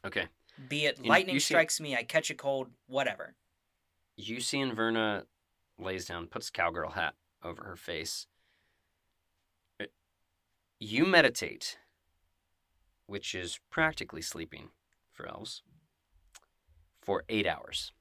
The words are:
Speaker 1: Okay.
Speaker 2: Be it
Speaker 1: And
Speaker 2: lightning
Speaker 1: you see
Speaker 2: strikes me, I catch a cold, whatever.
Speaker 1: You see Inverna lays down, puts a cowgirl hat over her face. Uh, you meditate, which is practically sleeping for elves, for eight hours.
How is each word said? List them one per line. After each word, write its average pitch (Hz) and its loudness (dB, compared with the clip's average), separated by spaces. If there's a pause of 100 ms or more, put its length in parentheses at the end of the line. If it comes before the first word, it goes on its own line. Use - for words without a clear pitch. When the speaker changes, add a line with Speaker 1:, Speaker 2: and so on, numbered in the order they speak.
Speaker 1:
Okay. 98 -2 (400)
Speaker 2:
Be 147 0
it 139 2
Speaker 1:
And 127 -6
Speaker 2:
lightning 185 6
Speaker 1:
you 139 4
see - 2
Speaker 2:
strikes - 4
me, 143 -2
I 117 0
catch - 2
a 143 -4
cold, 135 -2 (180)
whatever. 120 -2 (800)
Speaker 1:
You 110 -6
see 139 -2
Inverna 113 2 (540)
lays 95 -6
down, 85 -4
puts - -8
a - -12
cowgirl 85 0
hat 80 -2 (280)
over 85 -10
her 92 -12
face. 82 -8 (1500)
Uh, 101 -6 (920)
you 113 4
meditate, 156 4 (1300)
which - -8
is 90 -6 (100)
practically - -2
sleeping - -10 (420)
for - -12
elves, - -12 (1400)
for 95 -2
eight 107 2
hours. - -4